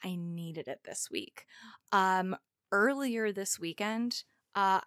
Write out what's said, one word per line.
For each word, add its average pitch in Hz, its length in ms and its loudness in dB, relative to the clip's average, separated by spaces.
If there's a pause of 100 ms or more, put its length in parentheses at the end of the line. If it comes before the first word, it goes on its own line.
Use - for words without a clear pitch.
I 185 120 -4
needed 170 520 -6
it - 160 -8
this - 280 -8
week. - 340 -14 (460)
Um, 185 440 2 (360)
earlier 226 600 2
this 196 280 -4
weekend, 214 640 -4 (320)
uh, 190 320 6